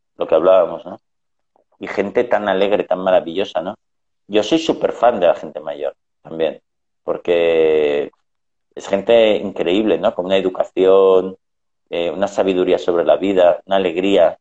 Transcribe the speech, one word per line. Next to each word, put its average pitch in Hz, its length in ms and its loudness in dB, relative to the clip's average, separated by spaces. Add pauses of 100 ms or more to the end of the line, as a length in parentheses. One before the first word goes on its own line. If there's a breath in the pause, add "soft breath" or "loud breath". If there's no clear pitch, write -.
(160)
lo 87 100 -6
que - 80 0
hablábamos, 85 500 2
¿no? 95 140 -16 (800)
Y 95 80 -12
gente 101 380 -2
tan 104 240 -2
alegre, 98 360 0
tan 87 140 -4
maravillosa, 90 640 -2
¿no? 95 140 -10 (500)
Yo 104 160 0
soy 160 160 0
súper - 340 -2
fan 117 280 0
de 87 80 2
la 78 80 2
gente 78 240 -14
mayor 73 340 -10 (280)
también, 80 380 -6 (440)
porque 80 1040 0 (640)
es - 140 -16
gente 107 480 2
increíble, 90 600 -2
¿no? 101 140 0
Con 90 140 -6
una 95 120 0
educación, 95 1000 2 (520)
eh, 85 220 -4
una 90 160 -4
sabiduría 92 520 0
sobre 85 260 -2
la 76 120 4
vida, 90 480 2
una 98 120 -2
alegría 92 640 2